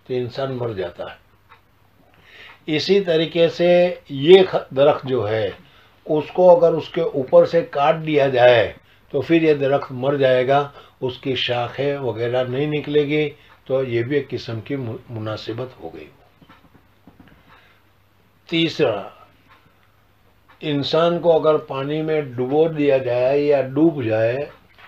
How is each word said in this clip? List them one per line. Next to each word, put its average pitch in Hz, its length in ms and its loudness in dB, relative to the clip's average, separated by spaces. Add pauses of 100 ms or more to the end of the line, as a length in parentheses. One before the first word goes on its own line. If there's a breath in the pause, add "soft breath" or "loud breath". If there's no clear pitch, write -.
तो 131 60 -8
इंसान 127 380 -6
मर 120 220 -8
जाता 92 380 -10
है। - 100 -20 (1500 loud breath)
इसी 175 340 0
तरीके 165 480 0
से 175 520 2 (100)
ये 160 320 6
ख-, - 300 -4
दरख्त 143 320 2
जो 127 180 -2
है, 104 340 -4 (520 soft breath)
उसको 165 460 4
अगर 165 180 4
उसके 160 280 -4
ऊपर 160 440 2
से 170 160 0
काट 147 340 0
दिया 151 340 0
जाए, 123 460 4 (360 soft breath)
तो 139 100 -4
फिर 165 220 0
ये 156 120 4
दरख्त 139 360 -2
मर 135 260 -4
जाएगा, 135 560 2 (280 loud breath)
उसकी 127 340 -6
शाखें 123 600 -4
वगैरह 120 460 -4
नहीं 127 240 -4
निकलेगी। 147 600 -2 (400 soft breath)
तो 131 160 -2
ये 117 200 -2
भी 139 140 -2
एक 135 100 -4
किस्म 113 340 -10
की 143 140 -10
मु-, 127 360 -10
मुनासिबत 113 720 -10
हो 80 60 -12
गई। 80 200 -18 (2500 soft breath)
तीसरा, 131 800 -4 (1300)
इंसान 160 580 0
को 160 200 4
अगर 151 180 4
पानी 147 440 -6
में 151 340 -4
डुबो 143 340 2
दिया 147 280 2
जाए 123 420 0
या 147 220 2
डूब 143 420 0
जाए, 113 480 -2 (360)